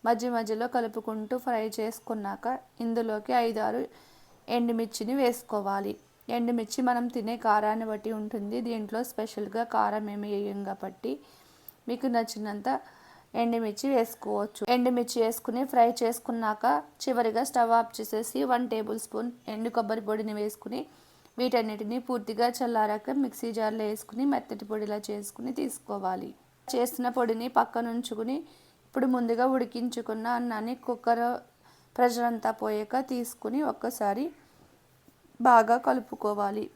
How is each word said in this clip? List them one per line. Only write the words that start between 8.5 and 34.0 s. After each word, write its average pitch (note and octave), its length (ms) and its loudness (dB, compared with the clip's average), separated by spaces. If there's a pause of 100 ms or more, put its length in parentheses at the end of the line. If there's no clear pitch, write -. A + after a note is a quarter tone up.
దీంట్లో A3 420 -2
స్పెషల్గా G#3+ 540 -4 (100)
కారం G#3 400 2
ఏమి G#3 220 -6
వేయం G3+ 340 -4
కాబట్టి G3 420 -6 (760)
మీకు B3 180 -2 (100)
నచ్చినంత G#3+ 520 -2 (760)
ఎండుమిర్చి A#3 440 0 (100)
వేసుకోవచ్చు. G#3 680 -2 (140)
ఎండుమిర్చి B3 480 2
వేసుకుని A#3+ 400 -2 (100)
ఫ్రై A#3 160 8 (120)
చేసుకున్నాక A3+ 640 0 (380)
చివరిగా A#3 460 2
స్టవ్ A#3 320 4
ఆఫ్ A3+ 160 -6
చేసేసి A3 420 -4 (140)
వన్ B3 200 0
టేబుల్ A3 340 -4
స్పూన్ A#3+ 220 -4 (240)
ఎండు A3+ 240 -4
కొబ్బరి A3 320 -2
పొడిని G#3+ 320 -2
వేసుకుని G#3+ 400 -6 (560)
వీటన్నిటిని A3+ 680 0
పూర్తిగా A#3 400 0 (100)
చల్లారాక G#3+ 540 0 (100)
మిక్సీ A#3 380 -2
జార్లో A3 320 0
వేసుకుని A3 420 -4
మెత్తటి G#3+ 380 -4
పొడిలా G#3+ 360 -4
చేసుకుని G#3+ 540 -8
తీసుకోవాలి. G3 680 -4 (440)
చేసిన B3 340 0 (100)
పొడిని A#3 300 0 (120)
పక్కన A#3 360 0
ఉంచుకుని A#3+ 420 -4 (500)
ఇప్పుడు C4+ 280 0
ముందుగా A#3 300 2 (100)
ఉడికించుకున్న A#3 720 -2 (120)
అన్నాన్ని A#3+ 360 -2 (120)
కుక్కర్ A#3 380 2 (720)
ప్రెషర్ A#3+ 340 4
అంతా A3 200 0 (120)
పోయాక G#3+ 380 0 (120)
తీసుకుని A#3+ 460 -2 (140)
ఒక్కసారి A3 520 -2 (1200)